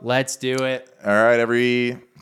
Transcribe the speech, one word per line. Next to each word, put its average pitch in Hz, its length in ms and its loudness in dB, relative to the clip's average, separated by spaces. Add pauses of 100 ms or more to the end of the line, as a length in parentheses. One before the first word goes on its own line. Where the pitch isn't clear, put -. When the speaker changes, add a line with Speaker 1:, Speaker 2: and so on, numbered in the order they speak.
Speaker 1:
Let's 127 320 -2
do 127 280 -4
it. 131 240 -6 (160)
Speaker 2:
All 101 80 -2
right, 117 280 4
every 123 580 0 (240)